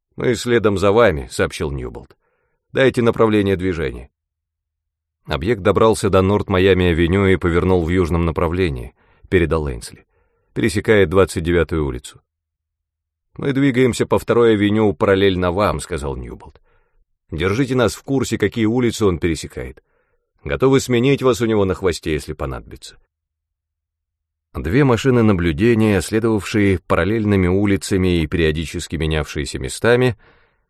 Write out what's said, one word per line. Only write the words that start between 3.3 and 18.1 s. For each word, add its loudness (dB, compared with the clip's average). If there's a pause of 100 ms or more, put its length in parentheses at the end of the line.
движения». -6 (1160)
«Объект -4
добрался 2
до 4
Норт-Майами-авеню 2
и 4
повернул 0
в -4
южном 0
направлении», — -4 (340)
передал 0
Эйнсли. -12 (480)
«Пересекает 2
двадцать 2
девятую 0
улицу». -12 (1160)
«Мы -4
двигаемся 2
по 0
второй 2
авеню 2
параллельно 2
вам», — -2
сказал -8
Ньюболт. -16 (720)
«Держите -2
нас 0
в -18
курсе, -2